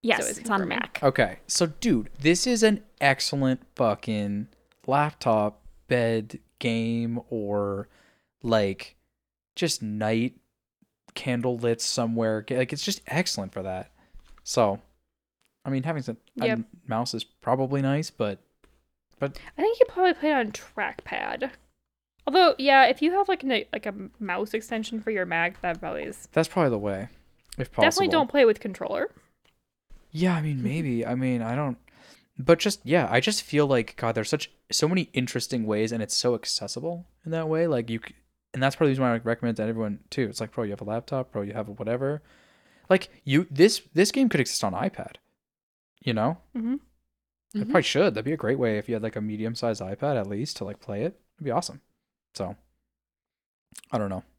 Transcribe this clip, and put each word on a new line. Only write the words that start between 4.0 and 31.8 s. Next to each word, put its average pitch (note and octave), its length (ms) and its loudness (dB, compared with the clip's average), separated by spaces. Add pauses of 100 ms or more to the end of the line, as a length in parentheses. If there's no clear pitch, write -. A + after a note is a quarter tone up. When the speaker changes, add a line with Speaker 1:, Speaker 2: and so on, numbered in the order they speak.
Speaker 3:
laptop, B2+ 760 0 (260)
bed, A2+ 520 0 (180)
game, A#2 640 -2 (100)
or, G2+ 580 -2 (540)
like, G#2+ 540 0 (600)
just - 260 -2
night A2 520 -2 (800)
candle B2 420 -2
lit A#2 240 0
somewhere. A2+ 640 0
G-, B2+ 160 -2
like, C3 160 0
it's C#3+ 100 -8
just - 220 -4
excellent D3+ 480 -4
for F#2+ 80 -8
that. F#2 300 -8 (500)
So, G#2 400 2 (840)
I C3+ 60 -6
mean, C3 140 -2
having D#3 180 -4
some, A#2 160 -8 (200)
a A3 100 -2
Speaker 2:
Yep. A3 120 0 (260)
Speaker 3:
mouse A#2+ 280 -2
is A2 100 -6
probably C3+ 560 -2
nice, C#3 300 -2
but, G#2 300 -4 (760)
but C#3 200 -6 (180)
Speaker 2:
I D4 60 -2
think A4+ 180 0
you B4 80 10
probably F4+ 240 2
play D4+ 200 0
it - 20 2
on A3+ 180 0
trackpad. - 1000 -8 (760)
Although, E4 320 6
yeah, C4+ 300 8
if C4 120 0
you D#4+ 120 2
have, G4 180 2
like, F4+ 120 0
n-, A#3+ 300 0
like, G#3+ 140 -6
a G3+ 80 -6 (240)
mouse G3+ 340 -4
extension A3 480 -6
for A3+ 100 -6
your F#3+ 140 -2
Mac, F3 380 -2
that E3+ 180 -4
probably D3+ 220 -6
is. - 300 -12
Speaker 3:
That's D#3+ 160 4
probably D#3 240 2
the G#2+ 60 0
way, G2+ 300 -4 (480)
if C3 160 -6
possible. - 140 4
Speaker 2:
Definitely F#4 220 2
don't D4 200 2
play C#4+ 160 4
with G#3+ 160 4
controller. - 500 -6 (1040)
Speaker 3:
Yeah, F3 200 2
I D3+ 60 -2
mean, C#3+ 200 -2
maybe. C3 420 0
I A#2+ 120 -2
mean, B2+ 260 0
I A#2 140 -2
don't, C#3 200 -2 (600)